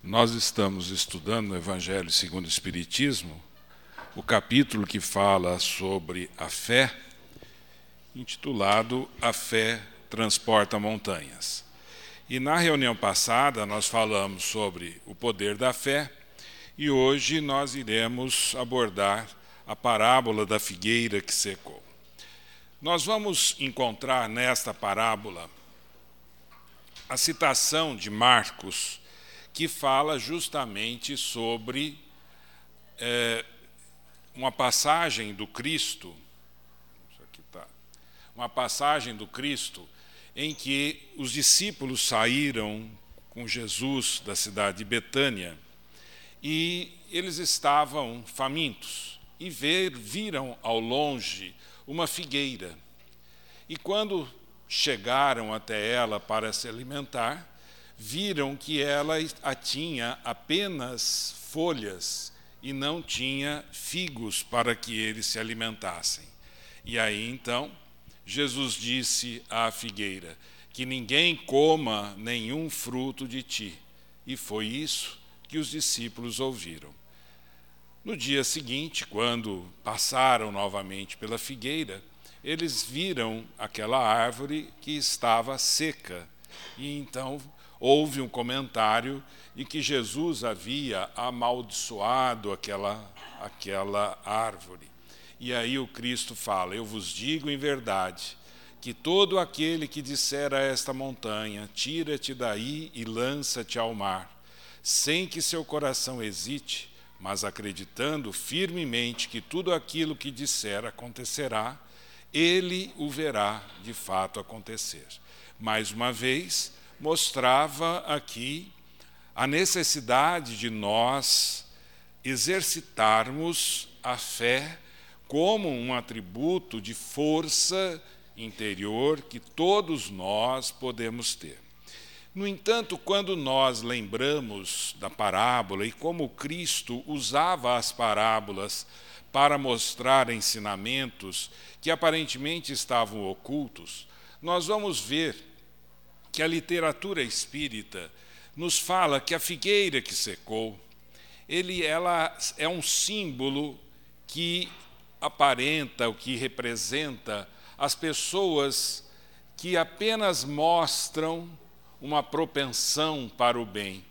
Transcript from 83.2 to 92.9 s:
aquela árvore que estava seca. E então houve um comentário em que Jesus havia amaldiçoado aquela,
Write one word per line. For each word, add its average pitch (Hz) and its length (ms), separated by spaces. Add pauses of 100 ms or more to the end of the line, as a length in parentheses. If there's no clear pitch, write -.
aquela 110 420
árvore 120 800
que 151 160
estava 120 640
seca. 92 680 (500)
E 143 200
então 135 420 (400)
houve 139 420
um 123 80
comentário 120 920 (360)
em 135 80
que 151 160
Jesus 127 640
havia 110 720
amaldiçoado 120 1400
aquela, 101 600 (280)